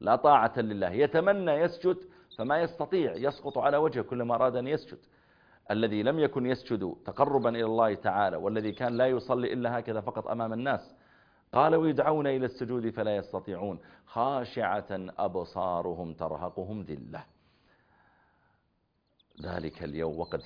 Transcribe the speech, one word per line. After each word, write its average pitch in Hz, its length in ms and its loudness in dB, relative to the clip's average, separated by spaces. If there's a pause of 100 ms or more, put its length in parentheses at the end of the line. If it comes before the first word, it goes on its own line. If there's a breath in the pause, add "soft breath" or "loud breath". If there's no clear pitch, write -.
لا 110 160 4
طاعة 139 440 6
لله، 101 300 0
يتمنى 165 600 2
يسجد 170 460 2 (420 loud breath)
فما 143 240 0
يستطيع، 160 520 -2
يسقط 135 440 -4
على 143 180 4
وجهه 143 260 2
كلما 120 320 -2
أراد 123 220 2
أن 123 100 -4
يسجد. - 320 -4 (720 soft breath)
الذي 104 320 2
لم 143 160 2
يكن 135 280 2
يسجد 113 580 -2
تقرباً 135 440 2
إلى 117 160 0
الله 110 300 4
تعالى، 95 420 0
والذي 107 360 -2
كان 120 240 -4
لا 127 100 4
يصلي 123 460 0
إلا 120 260 -2
هكذا 113 220 -4
فقط 110 280 -6
أمام 113 240 -4
الناس، 123 420 -4 (580 soft breath)
قال: 151 240 6
"ويدعون 151 500 2
إلى 131 200 0
السجود 120 440 -4
فلا 107 260 -2
يستطيعون، 95 600 -6 (280 loud breath)
خاشعة 117 800 -2 (320)
أبصارهم 87 960 -4
ترهقهم 90 680 -8
ذلة". 73 420 -12 (2250 soft breath)
ذلك 85 420 -8
اليوم، 78 340 -6
وقد 82 280 -6